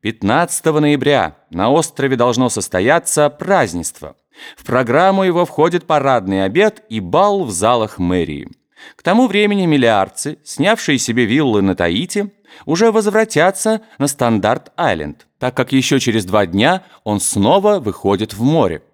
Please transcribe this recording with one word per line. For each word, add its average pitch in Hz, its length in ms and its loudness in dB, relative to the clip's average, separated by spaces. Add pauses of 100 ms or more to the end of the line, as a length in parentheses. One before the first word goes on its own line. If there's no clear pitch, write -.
Пятнадцатого 143 760 -2
ноября 139 580 0 (140)
на 95 180 -2
острове 139 460 0
должно 120 340 0
состояться 143 800 0
празднество. 92 840 -4 (400)
В - 100 -20
программу 156 580 2
его 175 220 0
входит 165 400 -2
парадный 117 600 0
обед 190 440 0
и 110 100 -4
бал 185 440 0
в 113 80 -6
залах 107 480 -2
мэрии. 87 500 -2 (460)
К - 80 -20
тому 233 240 2
времени 202 400 2
миллиардцы, 117 760 0
снявшие 180 540 -2
себе 120 280 0
виллы 117 360 2
на 95 140 2
Таити, 147 580 -2 (320)
уже 208 260 2
возвратятся 214 920 0 (180)
на 143 80 0
Стандарт-Айленд, 113 1200 -2 (100)
так 127 180 -6
как 131 180 -2
еще 135 260 2
через 110 260 0
два 98 220 2
дня 127 360 0 (200)
он 104 160 -2
снова 185 600 2
выходит 101 540 -2
в 101 80 -8
море. 120 400 0 (120)